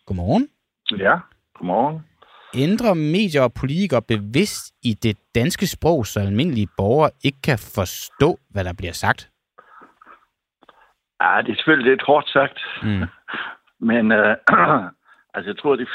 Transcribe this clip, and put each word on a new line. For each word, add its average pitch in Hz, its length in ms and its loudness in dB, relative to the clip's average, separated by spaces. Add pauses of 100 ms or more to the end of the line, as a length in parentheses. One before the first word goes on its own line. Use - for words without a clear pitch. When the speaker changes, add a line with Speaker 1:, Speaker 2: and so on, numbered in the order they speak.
Speaker 1:
godmorgen. 107 420 0 (520)
Speaker 2:
Ja, 98 160 4 (380)
godmorgen. 123 480 -4 (540)
Speaker 1:
Ændrer 196 380 2
medier 160 480 0
og 123 120 2
politikere 139 480 -2
bevidst 113 720 -2 (100)
i 117 100 0
det 107 240 -2 (180)
danske 165 320 0
sprog, 151 380 0
så - 140 -6
almindelige 104 480 0 (100)
borgere 131 340 2 (120)
ikke 139 200 -2
kan 135 140 0 (180)
forstå, - 640 -2 (100)
hvad 101 140 -6
der 90 100 -6
bliver 90 200 -10
sagt? - 360 -2 (1900)
Speaker 2:
Ja, 90 200 2
det 113 100 -6
er 101 40 -4
selvfølgelig 139 360 2
lidt 131 160 0
hårdt 147 220 2
sagt. 139 300 0 (240)
Speaker 1:
Mm. 101 200 0 (760)
Speaker 2:
<laughs> 113 100 0
Men, 113 220 2
øh, 107 240 4 (480)
<clears throat> - 500 -20
altså, 92 180 -8
jeg 98 60 -8
tror, 143 180 2
de 123 200 -6